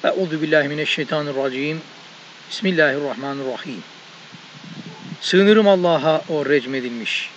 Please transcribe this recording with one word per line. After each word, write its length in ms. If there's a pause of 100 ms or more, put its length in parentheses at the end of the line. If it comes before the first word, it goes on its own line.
Euzu 380
billahi 260
mineşşeytanirracim. 1120 (720)
Bismillahirrahmanirrahim. 1300 (1400)
Sığınırım 480
Allah'a 600
o 180
recmedilmiş 920